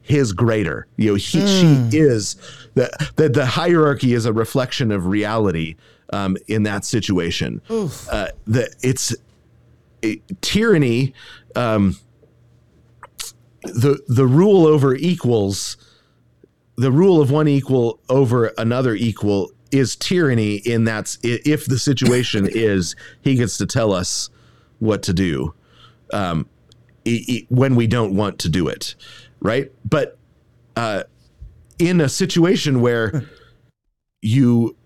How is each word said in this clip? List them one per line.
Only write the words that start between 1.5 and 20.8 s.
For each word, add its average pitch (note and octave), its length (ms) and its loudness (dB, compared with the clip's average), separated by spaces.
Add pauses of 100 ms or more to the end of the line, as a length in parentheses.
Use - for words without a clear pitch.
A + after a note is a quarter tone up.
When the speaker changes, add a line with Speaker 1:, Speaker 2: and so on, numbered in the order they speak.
Speaker 1:
she D3 60 2
is B2+ 380 2 (380)
the, B2 160 0 (260)
the, D#3 140 4
the C3+ 160 2
hierarchy D3+ 680 2
is A2+ 120 0
a A#2 80 0
reflection A2+ 580 -2
of F#2+ 160 -2
reality, G2 680 -2 (360)
um, G2 240 -2 (120)
in A2 160 -2
that G2+ 200 -4
situation. F2 800 -4 (100)
Speaker 2:
Oof. G#3+ 400 -6
Speaker 1:
Uh, G#2 160 -4 (180)
the, A2+ 240 -2 (120)
it's, B2 340 -4 (840)
it, A2 200 -4 (200)
tyranny, C#3 720 2 (420)
um, G#2+ 400 0 (1700)
the, C3+ 440 0
the C3 200 2
rule F3 400 4
over C#3 280 4
equals, A#2+ 840 -2 (1000)
the B2+ 160 0
rule E3+ 300 6
of C3 100 2
one D#3 160 2
equal C3 520 0 (100)
over B2+ 380 2 (100)
another A#2 380 0
equal G2+ 560 -2 (200)
is C3+ 240 0
tyranny B2 640 0
in A2+ 260 0